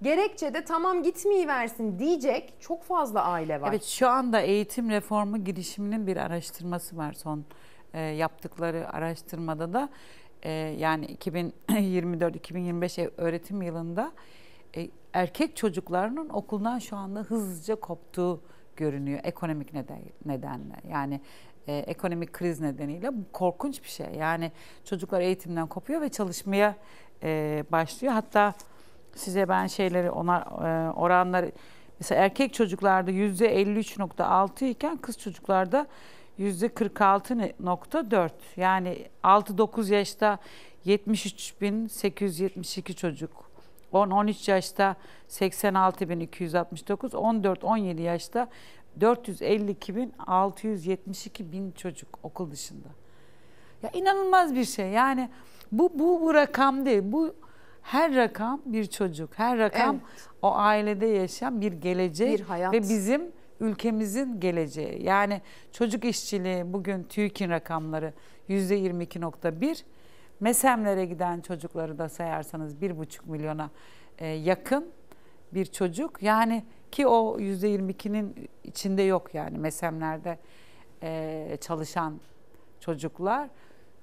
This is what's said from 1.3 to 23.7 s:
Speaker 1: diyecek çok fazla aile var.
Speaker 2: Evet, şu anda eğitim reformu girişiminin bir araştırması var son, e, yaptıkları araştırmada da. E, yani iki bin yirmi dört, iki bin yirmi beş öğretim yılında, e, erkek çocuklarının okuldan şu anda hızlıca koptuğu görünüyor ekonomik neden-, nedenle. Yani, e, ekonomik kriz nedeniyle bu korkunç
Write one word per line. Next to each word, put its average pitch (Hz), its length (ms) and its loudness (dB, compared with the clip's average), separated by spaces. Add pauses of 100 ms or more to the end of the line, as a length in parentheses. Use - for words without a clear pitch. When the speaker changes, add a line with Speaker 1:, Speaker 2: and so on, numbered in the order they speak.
Speaker 1:
diyecek 277 600 0
çok 339 240 -6
fazla 269 400 0
aile 160 380 -2
var. 143 80 -2
Speaker 2:
Evet, 208 140 0
şu - 260 2
anda 247 300 4
eğitim 208 500 2
reformu 208 540 0
girişiminin 202 640 -4
bir 185 100 0
araştırması 170 800 -4
var 151 160 -6
son, 151 320 -6 (480)
e, 160 80 -8
yaptıkları 160 920 -4
araştırmada 165 800 -4
da. 277 160 0 (540)
E, 160 80 -6
yani 156 540 -2
iki 151 280 -8
bin 175 200 -4 (260)
yirmi 180 400 0
dört, 170 160 0
iki - 200 -12
bin 180 60 -4
yirmi 175 200 -2
beş 175 180 -2 (180)
öğretim 170 440 -2
yılında, 170 500 -4 (680)
e, 170 120 -6 (240)
erkek 185 440 0
çocuklarının 208 720 -2
okuldan 214 500 -2
şu - 180 -10
anda 196 220 -8
hızlıca 202 560 -4
koptuğu 175 680 -4 (340)
görünüyor 139 480 -2
ekonomik 151 500 -4
neden-, - 280 -8 (240)
nedenle. 139 500 -8 (160)
Yani, 143 300 -4 (460)
e, 143 100 -2
ekonomik 170 560 -4
kriz 170 260 -2
nedeniyle 151 580 -4
bu 202 40 -4 (120)
korkunç 185 500 -2